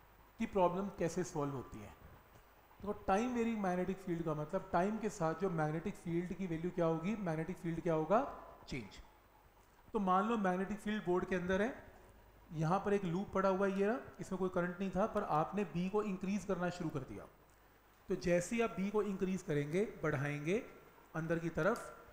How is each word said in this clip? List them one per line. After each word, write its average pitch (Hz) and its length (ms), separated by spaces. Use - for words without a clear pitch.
की 226 60
problem 190 420
कैसे 175 240
solve 143 280
होती 120 280
है। 104 80
देखो, 202 140
time 226 260
varying 233 260
magnetic 180 380
field 165 260
का 160 100
मतलब 151 400
time 196 240
के 214 120
साथ 160 320
जो 190 80
magnetic 160 460
field 175 380
की 190 140
value 165 240
क्या 175 140
होगी, 165 300
Magnetic 170 420
field 165 240
क्या 170 120
होगा, 156 260
Change। 117 320
तो 233 60
मान 190 280
लो 233 100
magnetic 190 420
field 208 260
board 180 200
के 190 100
अंदर 185 260
है, 247 120
यहाँ 160 260
पर 202 140
एक 202 100
लूप 185 300
पड़ा 190 160
हुआ 190 180
है, 190 120
ये 196 60
रहा, 226 120
इसमें 185 200
कोई 185 100
current 175 300
नहीं 196 100
था, 180 160
पर 214 180
आपने 165 400
B 185 260
को 208 140
increase 190 420
करना 180 240
शुरू 170 200
कर 147 100
दिया। 87 280
तो 196 60
जैसे 175 400
ही 233 60
आप 226 80
B 185 200
को 214 140
increase 190 380
करेंगे, 147 440
बढ़ाएंगे 147 600
अंदर 165 240
की 165 100
तरफ 180 460